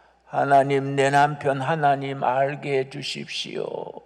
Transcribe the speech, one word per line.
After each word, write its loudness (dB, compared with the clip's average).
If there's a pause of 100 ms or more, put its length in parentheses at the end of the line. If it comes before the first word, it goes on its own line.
(260)
하나님, 2
내 4
남편 2
하나님 0
알게 0
해주십시오. -8 (400)